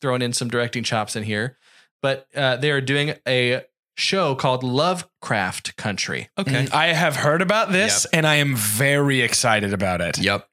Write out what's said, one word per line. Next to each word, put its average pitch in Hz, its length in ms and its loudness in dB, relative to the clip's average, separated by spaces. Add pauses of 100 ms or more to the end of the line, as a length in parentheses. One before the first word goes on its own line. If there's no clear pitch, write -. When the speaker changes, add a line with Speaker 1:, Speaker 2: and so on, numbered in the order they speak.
Speaker 1:
throwing 127 200 0
in 123 100 -2
some 123 160 -4
directing 120 360 -2
chops 110 340 -4
in 110 60 -6
here. 110 340 -4 (440)
But, 135 320 -2
uh, 131 220 0
they 143 160 0
are 139 80 0
doing 143 360 0 (120)
a 127 360 0 (340)
show 175 380 0
called 127 280 0
Lovecraft 127 1120 -2
Country. 92 640 -6
Speaker 2:
Okay. 135 300 0
Speaker 3:
Mm, - 60 -4
I 156 200 2
have 156 240 0
heard 147 240 2
about 202 320 0
this, 202 320 2
Speaker 2:
Yep. - 120 0
Speaker 3:
and 156 100 4
I 151 80 4
am 143 200 2
very 135 680 2
excited 107 520 2
about 92 260 0
it. 87 200 -4
Speaker 2:
Yep. 98 340 0